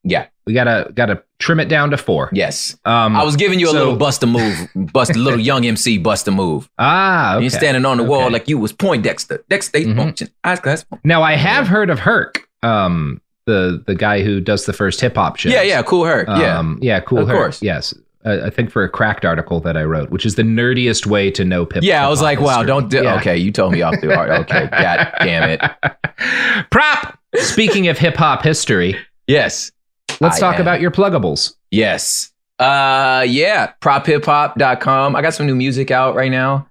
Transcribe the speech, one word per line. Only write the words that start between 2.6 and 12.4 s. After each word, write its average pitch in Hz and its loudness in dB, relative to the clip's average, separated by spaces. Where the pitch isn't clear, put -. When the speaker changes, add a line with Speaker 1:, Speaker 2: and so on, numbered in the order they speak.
Speaker 2:
Um, 113 2
Speaker 1:
I 147 2
was 151 0
giving 185 2
you 170 2
a 160 2
Speaker 2:
so 156 2
Speaker 1:
little 135 2
bust 139 0
a 127 2
move, 107 0
bust 117 0
a - 0
little 123 0
Speaker 2:
<laughs> - -
Speaker 1:
young 123 0
M 113 0
C 110 0
bust 98 0
a 101 0
move. 87 -2
Speaker 2:
Ah, 165 2
Speaker 1:
You 120 0
Speaker 2:
okay. - -2
Speaker 1:
standing 131 0
on 131 2
the 120 0
wall 135 2
Speaker 2:
Okay. 120 0
Speaker 1:
like 113 -4
you 147 -2
was 107 -2
Poindexter. - -4
Dexter 196 -2
Speaker 2:
Mm-hmm. 113 0
Speaker 1:
function. 151 -4
Eyes 175 -2
glass 147 -4
function. - -18
Speaker 2:
Now, 160 4
I 156 2
have 202 0
Speaker 1:
Yeah. 180 0
Speaker 2:
heard 208 2
of 143 0
Herc, - -2